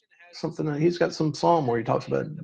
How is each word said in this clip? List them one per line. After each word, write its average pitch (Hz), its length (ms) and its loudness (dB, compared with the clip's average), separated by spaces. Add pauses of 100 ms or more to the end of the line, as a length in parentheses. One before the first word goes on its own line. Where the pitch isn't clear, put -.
(300)
something, 156 380 -6
uh, 143 80 -2
he's 170 220 2
got 165 140 2
some 156 220 -2
psalm 165 320 2
where 117 120 2
he 113 40 -4
talks 131 240 -2
about 135 200 -2 (180)